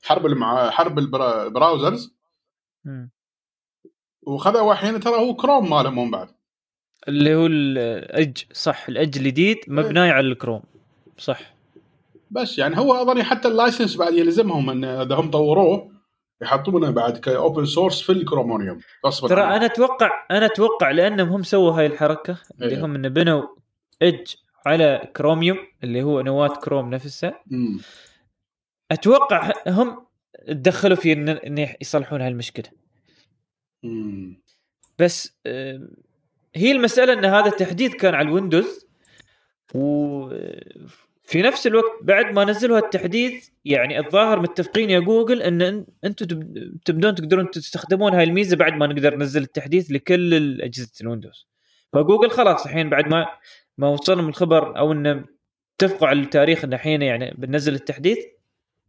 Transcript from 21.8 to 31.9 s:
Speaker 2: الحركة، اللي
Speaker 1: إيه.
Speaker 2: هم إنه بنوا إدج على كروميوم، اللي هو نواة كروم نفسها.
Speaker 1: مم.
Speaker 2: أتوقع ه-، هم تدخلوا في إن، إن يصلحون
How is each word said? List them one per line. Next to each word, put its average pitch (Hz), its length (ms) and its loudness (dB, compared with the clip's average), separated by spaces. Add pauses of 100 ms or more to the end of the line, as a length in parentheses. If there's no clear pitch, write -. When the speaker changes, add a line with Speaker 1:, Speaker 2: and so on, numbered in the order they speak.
Speaker 2:
الحركة، 151 520 -2 (240)
اللي 123 140 -2
Speaker 1:
إيه. 147 100 -6
Speaker 2:
هم 147 100 -6
إنه 135 140 -4
بنوا 156 340 2 (580)
إدج 170 320 0 (320)
على 147 520 2
كروميوم، 165 400 0 (260)
اللي 123 200 -4
هو 143 180 0
نواة 139 320 0 (100)
كروم 135 260 -4
نفسها. 135 580 -10
Speaker 1:
مم. 120 320 -4 (1120)
Speaker 2:
أتوقع 202 580 2
ه-، - 40 0 (140)
هم 233 380 0 (420)
تدخلوا 180 480 2
في 170 180 2
إن، 147 160 -2
إن 147 520 -6
يصلحون 139 400 -4